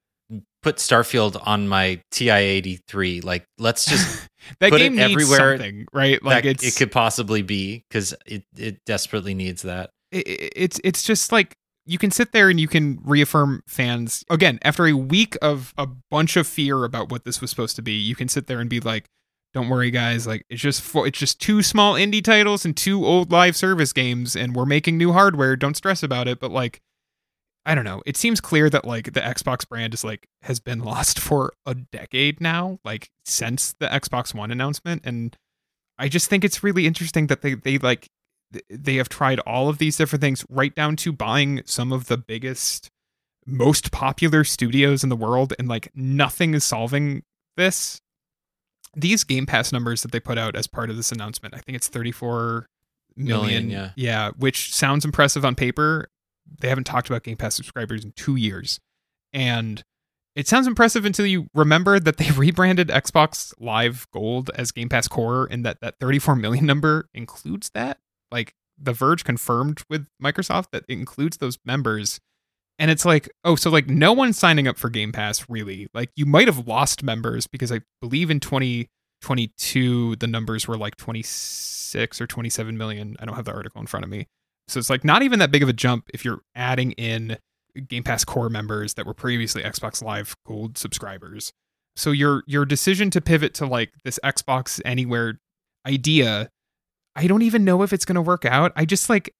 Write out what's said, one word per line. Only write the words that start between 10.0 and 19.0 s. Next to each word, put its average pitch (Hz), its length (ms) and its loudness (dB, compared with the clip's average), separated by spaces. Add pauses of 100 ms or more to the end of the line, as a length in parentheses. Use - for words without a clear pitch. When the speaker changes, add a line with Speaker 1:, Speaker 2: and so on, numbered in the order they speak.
Speaker 2:
it, - 160 -6
it, - 280 -8
it's, 180 280 -2
it's 180 200 0
just, - 280 0
like, 196 240 2 (300)
you 170 120 -4
can 202 120 2
sit 233 220 0
there 202 180 8
and 170 100 4
you 156 80 2
can 147 360 2
reaffirm 143 640 4
fans. 120 600 -4
Again, 160 340 4
after 160 240 2
a 151 60 6
week 143 480 0
of 143 360 -2
a 139 100 -4 (220)
bunch 160 280 2
of 160 100 2
fear 139 360 -2
about 117 280 -4
what 120 140 -8
this 120 160 -6
was 123 80 -8
supposed - 260 -4
to 117 60 -12
be, 113 120 -4
you 107 220 -2
can 127 120 -4
sit - 200 -4
there 123 120 -4
and 117 100 -4
be 120 100 -2
like, 110 260 -4 (480)